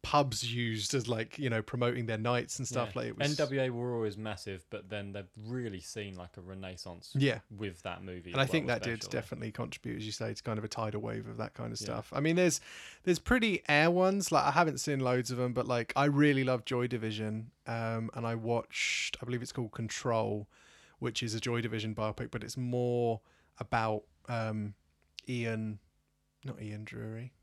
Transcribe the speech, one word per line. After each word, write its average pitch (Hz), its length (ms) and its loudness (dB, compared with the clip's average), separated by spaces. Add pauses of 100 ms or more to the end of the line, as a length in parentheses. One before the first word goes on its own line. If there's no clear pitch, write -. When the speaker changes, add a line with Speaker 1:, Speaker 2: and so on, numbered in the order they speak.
Speaker 1:
pubs 123 480 2
used 110 400 -2
as, 120 140 0
like, 113 320 -2
you 135 100 0
know, 113 120 2
promoting 120 460 0
their 110 100 0
nights 120 420 0
and 127 80 -4
stuff. 123 260 -2
Speaker 2:
Yeah. 127 60 -4
Speaker 1:
Like, 120 80 -4
it 113 100 -8
was 143 120 0
Speaker 2:
N 151 80 0
W 139 240 0
A 131 80 2
were 120 260 -2
always 107 220 -2
massive, 104 520 -8
but 95 200 -10
then 101 240 -6
they've 98 240 -10
really 110 420 -6
seen, 98 380 -8
like, 90 180 -12
a 95 60 -14
renaissance 92 760 -12
Speaker 1:
Yeah. 131 240 4 (100)
Speaker 2:
with 101 340 -8
that 90 200 -6
movie 90 300 -10
Speaker 1:
And 135 80 2
I - 20 6
Speaker 2:
as 131 60 0
Speaker 1:
think 156 180 2
Speaker 2:
well, 120 80 4
Speaker 1:
that - 80 -4
did 117 160 -2
Speaker 2:
especially. - 180 -8
Speaker 1:
definitely 113 360 -6
contribute, 120 420 -6
as 110 100 -6
you 107 60 -6
say, 110 220 -4
to - 100 -12
kind 110 160 -2
of 110 60 -6
a - 20 -6
tidal 107 340 -4
wave 110 240 -6
of 113 120 -10
that 110 160 -6
kind 117 180 -8
of 113 80 -8
Speaker 2:
Yeah. 110 60 -6
Speaker 1:
stuff. 113 260 -6
I - 80 -2
mean, 160 160 4
there's, 180 240 6 (440)
there's 180 140 4
pretty 226 520 4
air 151 200 8
ones. 185 400 4
Like, 151 140 6
I 143 80 4
haven't 151 280 4
seen 139 200 0
loads 127 320 2
of 123 80 -2
'em, 123 140 0
but, 117 140 0
like, 120 280 0
I 139 80 6
really 143 400 8
love 127 220 2
Joy 123 220 2
Division. 110 640 -2 (140)
Um, 113 480 -2
and 117 140 -2
I 117 80 0
watched, - 840 0
I 120 40 -8
believe 123 160 -2
it's 127 120 -8
called 117 180 -2
Control, 107 800 0 (500)
which 123 240 -2
is 110 100 -2
a 110 60 -2
Joy 117 220 0
Division 110 340 -2
biopic, 107 340 -2
but 113 140 -4
it's 113 140 -8
more 120 640 2 (360)
about, 110 460 2 (240)
um, 110 480 -2 (540)
Ian, 113 500 -2 (640)
not 131 180 -8
Ian 107 220 -6
Drury 113 480 -10 (120)